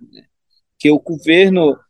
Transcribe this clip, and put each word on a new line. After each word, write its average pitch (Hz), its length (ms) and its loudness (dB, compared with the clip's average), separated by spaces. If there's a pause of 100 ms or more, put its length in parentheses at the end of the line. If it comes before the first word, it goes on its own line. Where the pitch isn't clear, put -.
né, - 140 -20 (560)
que 147 100 -2
o 151 100 0
governo, 170 800 -2 (120)